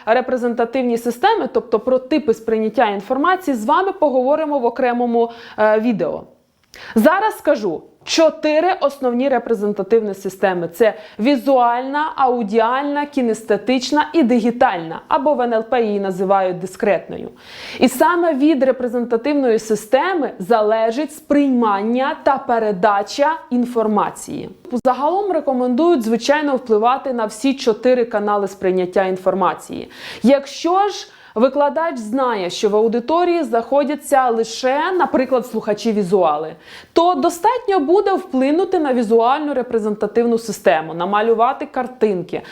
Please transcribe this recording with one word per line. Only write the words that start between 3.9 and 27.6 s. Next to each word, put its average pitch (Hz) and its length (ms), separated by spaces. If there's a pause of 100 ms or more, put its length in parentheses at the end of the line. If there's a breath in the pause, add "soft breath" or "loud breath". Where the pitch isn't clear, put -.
поговоримо 294 680
в 240 60
окремому, 240 680 (280 loud breath)
е, 214 220
відео. 170 420 (720 loud breath)
Зараз 370 440
скажу 214 440 (220)
чотири 311 760
основні 269 480
репрезентативні 214 840
системи. 185 540
Це - 260 (240 loud breath)
візуальна, 262 1000
аудіальна, 247 880
кінестетична 254 1040
і 330 100
дигітальна, 220 840
або 294 260
в 240 60
Н 240 140
Л 220 80
П 240 200
її 208 180
називають 190 580
дискретною. - 720 (500 loud breath)
І 254 80
саме 339 460
від 277 280
репрезентативної 247 960
системи 269 800
залежить 226 760
сприймання 247 1080
та 269 160
передача 220 1000 (140)
інформації. 214 1000 (340)
Загалом 311 480
рекомендують, 262 720
звичайно, 269 540
впливати 247 560
на 233 140
всі 262 280
чотири 247 500